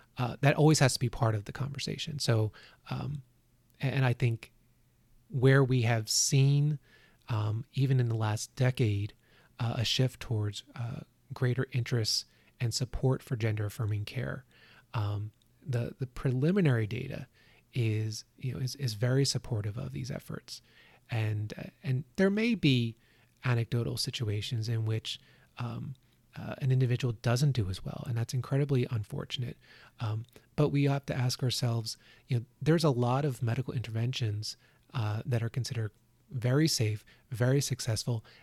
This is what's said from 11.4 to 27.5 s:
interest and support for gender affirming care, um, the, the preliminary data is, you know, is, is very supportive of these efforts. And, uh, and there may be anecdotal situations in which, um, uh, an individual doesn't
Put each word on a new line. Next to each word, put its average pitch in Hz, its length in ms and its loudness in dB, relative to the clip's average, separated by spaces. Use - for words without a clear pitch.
interest 117 540 0
and 120 120 0
support - 500 -2
for 131 140 -6
gender 107 300 -2
affirming 104 380 -4
care, 131 400 -8
um, 104 360 -2
the, 123 320 -4
the 131 80 -4
preliminary 135 800 2
data - 400 -6
is, 110 500 -2
you 127 140 -6
know, - 60 -8
is, 131 180 -4
is 113 180 -4
very 127 300 2
supportive 104 520 -4
of - 160 -8
these 135 180 -8
efforts. - 520 -12
And, 107 460 -2
uh, - 120 -10
and 131 200 -2
there 196 140 4
may 220 240 2
be 123 420 4
anecdotal 117 520 0
situations 110 720 -4
in 113 160 -2
which, 110 360 -4
um, 123 360 -8
uh, - 200 -8
an 131 120 0
individual 123 520 2
doesn't 127 300 2